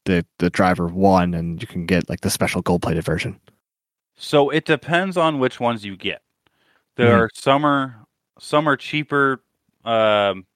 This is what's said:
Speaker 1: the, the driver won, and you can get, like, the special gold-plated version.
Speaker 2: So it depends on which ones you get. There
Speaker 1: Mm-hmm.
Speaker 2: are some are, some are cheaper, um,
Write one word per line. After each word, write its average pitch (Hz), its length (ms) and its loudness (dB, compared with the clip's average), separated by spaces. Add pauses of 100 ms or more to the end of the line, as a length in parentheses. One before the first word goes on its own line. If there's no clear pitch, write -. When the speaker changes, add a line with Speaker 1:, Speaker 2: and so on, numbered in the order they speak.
Speaker 1:
the, 87 180 2 (140)
the 87 140 0
driver 92 340 2
won, 90 480 2
and 82 260 -6
you - 80 -12
can 85 200 -8
get, 87 220 0
like, - 120 -8
the 92 80 -2
special - 320 -4
gold-plated 82 420 -2
version. 80 360 -6 (800)
Speaker 2:
So 143 340 2
it 156 140 -2
depends 170 520 0
on 160 220 2
which 127 200 0
ones 117 240 -2
you 98 140 -12
get. 95 240 -8 (720)
There 120 180 4
Speaker 1:
Mm-hmm. 117 80 6
Speaker 2:
are 113 120 0
some 143 320 2
are, 135 400 -2 (320)
some 151 320 0
are 135 80 2
cheaper, 143 640 -2 (420)
um, 104 600 0 (100)